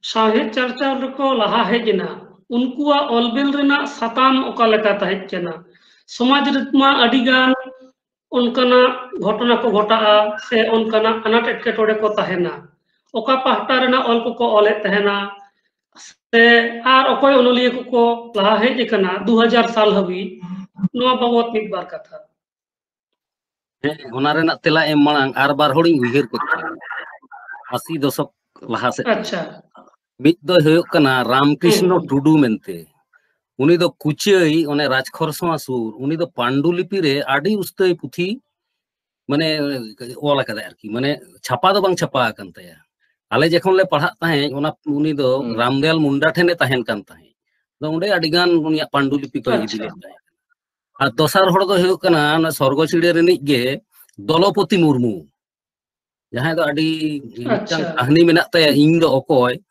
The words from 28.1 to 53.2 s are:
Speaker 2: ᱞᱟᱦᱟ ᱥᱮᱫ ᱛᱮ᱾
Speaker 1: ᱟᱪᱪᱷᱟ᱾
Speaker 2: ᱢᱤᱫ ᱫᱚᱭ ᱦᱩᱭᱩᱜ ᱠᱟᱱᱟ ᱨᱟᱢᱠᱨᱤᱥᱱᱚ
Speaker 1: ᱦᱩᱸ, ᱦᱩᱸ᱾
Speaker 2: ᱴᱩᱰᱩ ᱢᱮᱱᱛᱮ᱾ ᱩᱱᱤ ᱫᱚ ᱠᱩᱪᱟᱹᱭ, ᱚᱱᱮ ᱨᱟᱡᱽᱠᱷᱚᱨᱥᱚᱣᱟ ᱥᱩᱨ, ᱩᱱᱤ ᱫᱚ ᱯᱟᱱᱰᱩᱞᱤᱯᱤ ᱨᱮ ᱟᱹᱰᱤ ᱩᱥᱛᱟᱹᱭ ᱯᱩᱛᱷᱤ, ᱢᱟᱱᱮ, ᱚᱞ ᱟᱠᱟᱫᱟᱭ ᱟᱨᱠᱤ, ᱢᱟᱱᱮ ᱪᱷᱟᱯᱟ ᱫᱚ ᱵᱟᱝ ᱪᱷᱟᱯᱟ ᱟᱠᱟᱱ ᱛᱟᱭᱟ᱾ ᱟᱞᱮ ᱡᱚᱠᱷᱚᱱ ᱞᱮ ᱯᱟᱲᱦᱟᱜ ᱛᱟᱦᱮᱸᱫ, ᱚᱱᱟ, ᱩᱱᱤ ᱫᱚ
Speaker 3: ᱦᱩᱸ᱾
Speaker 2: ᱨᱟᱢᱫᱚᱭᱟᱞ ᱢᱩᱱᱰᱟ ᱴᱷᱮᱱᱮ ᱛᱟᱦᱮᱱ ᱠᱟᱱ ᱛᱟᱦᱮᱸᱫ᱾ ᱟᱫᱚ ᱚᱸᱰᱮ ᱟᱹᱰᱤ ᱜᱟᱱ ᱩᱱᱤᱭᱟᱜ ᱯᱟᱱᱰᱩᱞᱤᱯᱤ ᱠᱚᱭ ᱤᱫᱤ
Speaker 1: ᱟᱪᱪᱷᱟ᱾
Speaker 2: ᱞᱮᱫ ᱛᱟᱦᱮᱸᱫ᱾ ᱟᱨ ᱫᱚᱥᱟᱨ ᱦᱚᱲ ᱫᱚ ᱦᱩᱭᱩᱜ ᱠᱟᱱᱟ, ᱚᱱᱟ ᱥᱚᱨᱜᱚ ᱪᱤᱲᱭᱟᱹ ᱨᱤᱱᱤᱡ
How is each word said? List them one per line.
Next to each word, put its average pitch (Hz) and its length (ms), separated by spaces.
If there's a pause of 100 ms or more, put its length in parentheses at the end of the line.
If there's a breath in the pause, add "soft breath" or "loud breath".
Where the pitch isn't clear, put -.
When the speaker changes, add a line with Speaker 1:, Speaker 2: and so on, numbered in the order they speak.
Speaker 2:
ᱞᱟᱦᱟ 117 280
ᱥᱮᱫ 180 180
ᱛᱮ᱾ 208 140
Speaker 1:
ᱟᱪᱪᱷᱟ᱾ 180 180 (800)
Speaker 2:
ᱢᱤᱫ 147 180
ᱫᱚᱭ 175 240
ᱦᱩᱭᱩᱜ 160 260
ᱠᱟᱱᱟ 143 320
ᱨᱟᱢᱠᱨᱤᱥᱱᱚ 147 760
Speaker 1:
ᱦᱩᱸ, 175 80
ᱦᱩᱸ᱾ 147 40
Speaker 2:
ᱴᱩᱰᱩ 139 280
ᱢᱮᱱᱛᱮ᱾ 110 420 (840)
ᱩᱱᱤ 151 180
ᱫᱚ 170 140
ᱠᱩᱪᱟᱹᱭ, 156 720
ᱚᱱᱮ 147 220
ᱨᱟᱡᱽᱠᱷᱚᱨᱥᱚᱣᱟ 151 760
ᱥᱩᱨ, 120 360
ᱩᱱᱤ 139 220
ᱫᱚ 170 120
ᱯᱟᱱᱰᱩᱞᱤᱯᱤ 165 720
ᱨᱮ 143 220
ᱟᱹᱰᱤ 143 340
ᱩᱥᱛᱟᱹᱭ 185 380
ᱯᱩᱛᱷᱤ, 175 340 (1000)
ᱢᱟᱱᱮ, 156 200 (680)
ᱚᱞ 143 220
ᱟᱠᱟᱫᱟᱭ 107 280
ᱟᱨᱠᱤ, - 220
ᱢᱟᱱᱮ 127 220 (260)
ᱪᱷᱟᱯᱟ - 340
ᱫᱚ 202 100
ᱵᱟᱝ 185 160
ᱪᱷᱟᱯᱟ 139 280
ᱟᱠᱟᱱ 107 260
ᱛᱟᱭᱟ᱾ 87 260 (540)
ᱟᱞᱮ 123 160
ᱡᱚᱠᱷᱚᱱ 175 300
ᱞᱮ 190 80
ᱯᱟᱲᱦᱟᱜ 160 320
ᱛᱟᱦᱮᱸᱫ, 147 380
ᱚᱱᱟ, 147 160 (140)
ᱩᱱᱤ 151 280
ᱫᱚ 139 180
Speaker 3:
ᱦᱩᱸ᱾ 127 240
Speaker 2:
ᱨᱟᱢᱫᱚᱭᱟᱞ 135 440
ᱢᱩᱱᱰᱟ 143 320
ᱴᱷᱮᱱᱮ 175 240
ᱛᱟᱦᱮᱱ 131 300
ᱠᱟᱱ 104 160
ᱛᱟᱦᱮᱸᱫ᱾ - 340 (460)
ᱟᱫᱚ 147 60
ᱚᱸᱰᱮ 165 220
ᱟᱹᱰᱤ 170 220
ᱜᱟᱱ 175 260
ᱩᱱᱤᱭᱟᱜ 156 340
ᱯᱟᱱᱰᱩᱞᱤᱯᱤ 139 500
ᱠᱚᱭ 117 160
ᱤᱫᱤ 107 200
Speaker 1:
ᱟᱪᱪᱷᱟ᱾ - 20
Speaker 2:
ᱞᱮᱫ - 160
ᱛᱟᱦᱮᱸᱫ᱾ - 280 (800)
ᱟᱨ 135 100
ᱫᱚᱥᱟᱨ 165 340
ᱦᱚᱲ 190 180
ᱫᱚ 196 120
ᱦᱩᱭᱩᱜ 185 260
ᱠᱟᱱᱟ, 170 200 (120)
ᱚᱱᱟ 160 180
ᱥᱚᱨᱜᱚ 139 340
ᱪᱤᱲᱭᱟᱹ 170 280
ᱨᱤᱱᱤᱡ 170 280